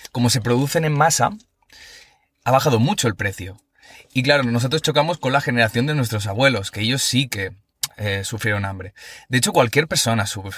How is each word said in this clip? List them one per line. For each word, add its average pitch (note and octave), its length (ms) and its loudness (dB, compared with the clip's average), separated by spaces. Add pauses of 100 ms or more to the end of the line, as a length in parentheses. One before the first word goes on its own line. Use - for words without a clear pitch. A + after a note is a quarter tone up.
(120)
como A#2+ 180 2
se B2 100 0
producen C3+ 440 0
en D3+ 80 0
masa, D3 380 2 (1120)
ha A#2+ 60 -2
bajado C3+ 280 4
mucho D3 280 0
el G#2 100 -2
precio. G2 420 -8 (540)
Y C3 100 0
claro, C#3+ 200 2
nosotros A#2+ 400 0
chocamos D3+ 360 0
con C3 140 0
la C#3 80 8
generación A#2+ 460 2
de D3+ 80 -2
nuestros A2 320 -2
abuelos, A2 460 2
que G#2 80 -8
ellos B2 220 0
sí B2+ 260 0
que, F#2+ 240 -6 (440)
eh, G2 280 -4
sufrieron G#2 400 -4
hambre. G2 280 -10 (360)
De B2+ 100 0
hecho, - 140 0
cualquier C#3 360 4
persona A2+ 380 0
su-, G2 320 -10